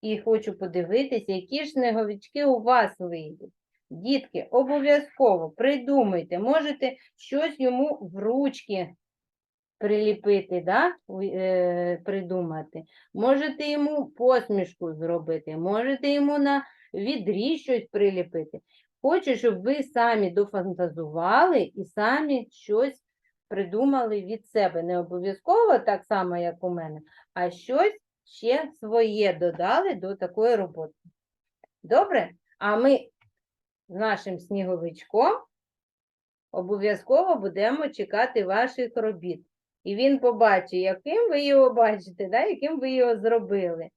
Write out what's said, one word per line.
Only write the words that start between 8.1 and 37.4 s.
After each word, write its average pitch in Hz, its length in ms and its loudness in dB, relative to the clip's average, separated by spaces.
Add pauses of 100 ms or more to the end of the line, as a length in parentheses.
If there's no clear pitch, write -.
в 185 40 -14
ручки 214 800 -4 (840)
приліпити, 208 840 0
да? 240 340 2 (120)
У-, 190 160 -8
е, 180 840 -2
придумати. 175 760 -6 (320)
Можете 285 560 0
йому 294 360 -2
посмішку 202 880 0
зробити, 160 600 -6
можете 233 520 -2
йому 285 300 2
на 277 260 2 (300)
відрі 214 640 -2
щось 240 340 -2
приліпити. 180 680 -2 (420)
Хочу, 294 340 0
щоб 202 260 0
ви 277 200 -2
самі 233 480 0
дофантазували 180 1300 0
і 190 240 -6
самі 254 680 -2
щось 240 540 -2 (440)
придумали 214 760 -2
від 214 240 -10
себе. 180 360 0
Не 175 160 -2
обов'язково 196 800 2
так 202 260 -2
само, 180 320 -2
як 175 280 -4
у 180 60 -2
мене, 160 300 -8 (340)
а 180 160 -2
щось 311 540 -2 (200)
ще 285 460 -2 (100)
своє 214 540 0
додали 180 600 0
до 190 200 -8
такої 220 420 0
роботи. 160 380 -6 (880)
Добре? 254 480 2 (280)
А 208 180 0
ми 254 320 4 (800)
з 180 60 -18
нашим 196 440 -4
сніговичком 185 960 -2 (1200)
обов'язково 208 840 0
будемо 214 520 -2